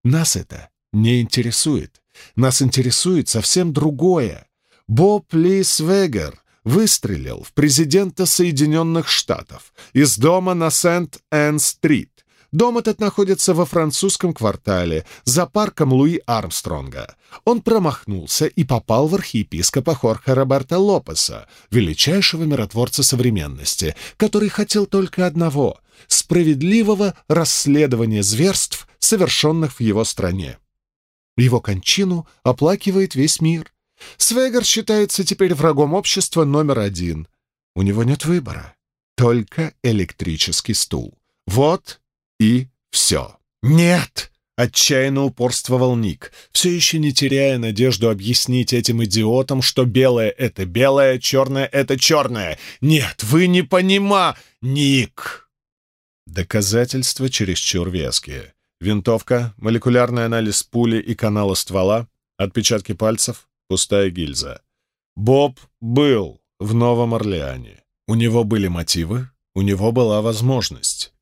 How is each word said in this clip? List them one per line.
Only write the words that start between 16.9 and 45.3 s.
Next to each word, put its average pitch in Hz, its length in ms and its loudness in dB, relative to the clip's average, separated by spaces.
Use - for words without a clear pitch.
Он 226 180 2
промахнулся 151 840 -2
и - 180 -2
попал 123 420 0
в 160 80 -2
архиепископа 123 800 -2
Хорхе 117 380 -2
Роберто 135 480 0
Лопеса, 185 640 -2
величайшего 139 720 0
миротворца 123 640 -2
современности, 80 880 -2
который 214 320 0
хотел 208 380 -2
только 185 400 -2
одного — 147 520 -2
справедливого 185 1040 2
расследования 139 960 0
зверств, 120 640 -2
совершённых 160 760 0
в - 60 -10
его 110 220 2
стране. 92 560 -6
Его 120 240 4
кончину 170 680 -2
оплакивает 185 720 0
весь 139 260 0
мир. 160 320 -2
Свегер 247 480 0
считается 214 600 0
теперь 180 300 0
врагом 151 400 2
общества 185 500 0
номер 143 340 2
один. 87 500 -4
У 90 60 0
него 101 200 2
нет 143 220 0
выбора, 156 500 -4
только 123 680 0
электрический 90 920 -2
стул. - 440 -6
Вот 143 540 0
и 123 280 2
всё. - 460 -2
"Нет!" — 165 680 2
отчаянно 135 680 0
упорствовал 127 720 0